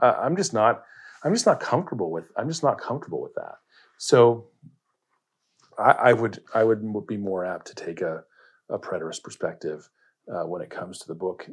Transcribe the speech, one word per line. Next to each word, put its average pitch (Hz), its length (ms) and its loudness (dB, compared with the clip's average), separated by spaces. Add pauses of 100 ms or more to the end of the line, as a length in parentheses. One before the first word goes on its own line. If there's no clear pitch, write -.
Uh, 120 180 6
I'm 135 160 0
just 185 180 -2
not, 110 300 4 (400)
I'm - 100 2
just - 120 0
not - 140 4
comfortable 120 500 -2
with, 82 160 -6 (120)
I'm 110 100 -2
just 160 160 -4
not 135 160 2
comfortable 117 420 -6
with - 140 -12
that. 50 200 -10 (420)
So 120 500 6 (1300)
I, 113 140 2
I 120 220 4
would, 113 280 -2 (140)
I 110 80 2
would 110 160 2
m-, 107 280 -8
be 107 100 -8
more 95 260 -6
apt 90 240 -8
to - 80 -20
take 85 260 -10
a, 80 220 -6 (460)
a - 100 -4
preterist 80 440 -8
perspective, 82 640 -8 (420)
uh, 87 120 -4
when 85 180 -8
it - 80 -14
comes 87 300 -12
to - 80 -20
the 80 80 -10
book 90 380 -8